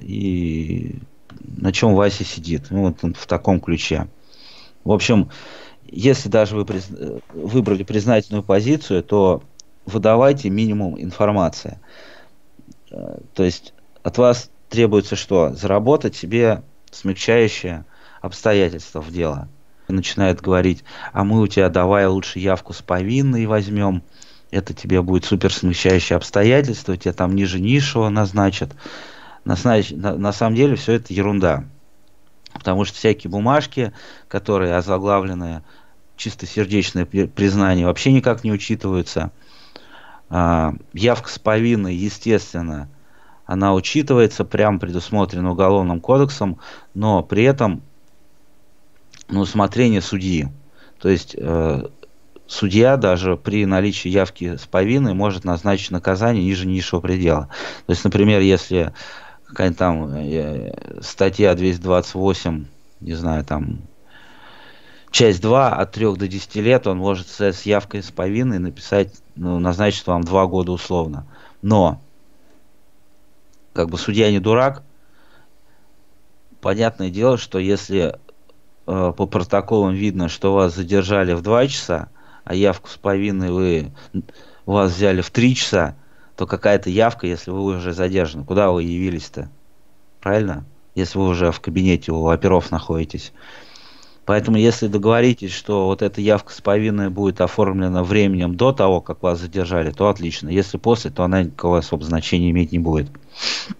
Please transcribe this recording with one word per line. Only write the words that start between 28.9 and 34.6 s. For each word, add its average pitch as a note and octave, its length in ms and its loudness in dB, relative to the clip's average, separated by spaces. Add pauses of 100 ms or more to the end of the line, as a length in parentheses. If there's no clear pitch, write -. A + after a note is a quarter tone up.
На - 120 -2
сна-, A2+ 340 2
на, F2 260 -4
на G2+ 160 -2
самом A2+ 240 0
деле C#3+ 200 4
всё B2+ 160 -2
это A#2 200 -2
ерунда. F#2 520 0 (880)
Потому F#2+ 320 -2
что - 120 -10
всякие G#2 340 -2
бумажки, A#2+ 600 -2 (360)
которые F#2+ 480 0